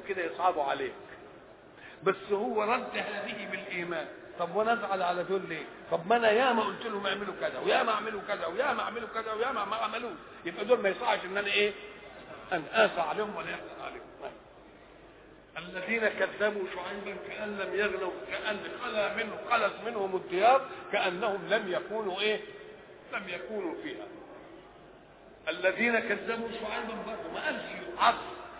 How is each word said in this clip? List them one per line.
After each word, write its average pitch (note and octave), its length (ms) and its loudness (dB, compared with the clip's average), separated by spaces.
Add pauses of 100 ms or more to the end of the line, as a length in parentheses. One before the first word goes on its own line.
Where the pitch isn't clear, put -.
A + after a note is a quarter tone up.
كده F#3+ 160 0
يصعب E3 340 2
عليك، C#3 340 4 (1080)
بس F#3 300 2
هو G#3+ 300 2
رد A3+ 340 2
هذه G#3 540 -4
بالإيمان. F3 560 -4 (320)
طب F3 180 -2
وانا A3 160 4
ازعل G3 300 0
على F3+ 220 2
دول F#3+ 240 2
ليه؟ D#3 160 -4 (260)
طب E3+ 160 0
ما A3+ 100 6
انا A3+ 140 8
ياما A3+ 320 6
قلت G3 240 -2
لهم G3+ 200 -2
اعملوا G3 340 -2
كذا D#3 180 -2
وياما A#3 340 4
اعملوا G#3+ 360 -2
كذا F#3 180 -2
وياما G#3+ 360 0
اعملوا G#3 320 -4
كذا A3 180 -4
وياما A3+ 320 0
ما G3+ 120 -2
عملوش، A3+ 360 -2 (320)
يبقى E3+ 200 -4
دول A3+ 160 6
ما G3+ 80 4
يصحش G#3 360 2
ان F#3 120 -2
انا G3+ 120 2
ايه؟ G3+ 240 6 (800)
ان E3+ 100 0 (100)
اسى A3 280 6
عليهم F3 360 0
ولا D#3+ 140 -6
يحزن - 340 -10
عليهم. C3 160 -10 (1600)
الذين F#3 500 0
كذبوا G3+ 540 0 (120)
شعيبا G3 420 -6 (120)
كأن G#3 300 -6
لم F3+ 160 -2
يغنوا، F#3+ 360 2 (200)
كأن G#3 280 -2 (260)
خلا G#3+ 320 0
منه، A3 200 -2 (140)
خلت G#3+ 220 4 (140)
منهم G3 300 -2
الديار A3 500 6 (260)
كأنهم G3 560 0
لم G3+ 240 2
يكونوا G3 480 -2
ايه؟ G#3+ 200 2 (720)
لم A3+ 160 -4
يكونوا F3+ 540 -4
فيها. B2 220 -8 (1400)
الذين F#3+ 500 2
كذبوا A3+ 500 -2
شعيبا A3 460 -4 (120)
برضه G#3+ 280 -8
ما - 120 -6
قالش C4 160 -4 (360)
عصر - 380 4 (240)